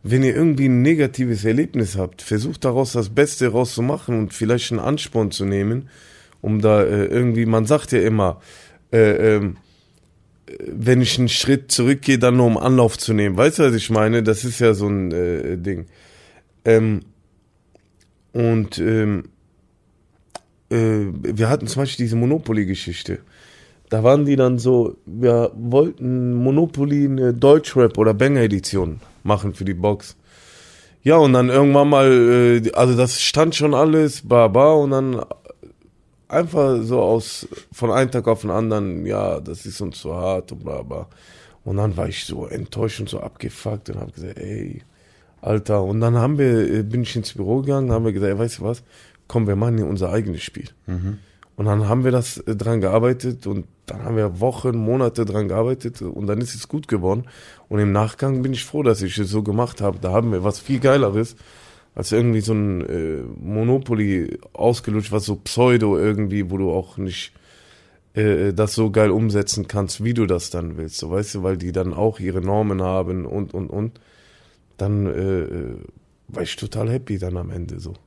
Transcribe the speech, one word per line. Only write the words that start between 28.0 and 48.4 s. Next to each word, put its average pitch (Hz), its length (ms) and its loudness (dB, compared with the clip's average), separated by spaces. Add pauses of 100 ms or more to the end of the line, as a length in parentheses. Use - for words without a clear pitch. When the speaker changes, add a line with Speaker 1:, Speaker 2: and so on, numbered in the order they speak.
Speaker 1:
Banger-Edition 101 840 0 (240)
machen 101 300 -2
für 92 120 -10
die 95 100 -4
Box. 101 400 -2 (880)
Ja, 156 140 6
und 143 160 6
dann 123 160 4
irgendwann 143 400 6
mal, 135 220 6 (540)
äh, 113 80 0
also 123 240 4
das 123 240 0
stand 160 340 2
schon 147 180 2
alles, 156 540 2
ba, 117 200 6
ba, 131 260 6
und 143 180 4
dann 135 300 -2 (1080)
einfach 147 540 0
so 120 200 0
aus, 110 460 0 (240)
von 113 200 -2
einem 127 180 2
Tag 120 180 -2
auf 113 140 0
den 107 80 -6
anderen, 98 560 -2
ja, 98 340 -2
das 80 260 -12
ist - 160 -14
uns 87 180 -8
zu 80 160 -10
hart 92 380 -4
und - 100 -16
bla, 71 180 -8
bla. 76 260 -12 (560)
Und 98 140 -4
dann 104 180 0
war 87 120 -4
ich - 180 -8
so - 220 -10
enttäuscht - 520 -6
und 101 100 -8
so - 100 -10
abgefuckt - 680 -12
und - 100 -10
hab - 140 -12
gesagt, 90 240 -16
ey, - 440 -12 (600)
Alter. 104 420 -2
Und 104 180 -2
dann 117 140 2
haben 131 220 2
wir, 123 220 2 (200)
äh, 107 40 -2
bin 117 200 -4
ich - 120 -8
ins 113 180 -6
Büro 110 280 -2
gegangen, 135 300 0
haben 113 140 0
wir 107 80 0
gesagt, 98 200 0
ey, 98 60 -2
weißt 117 200 -4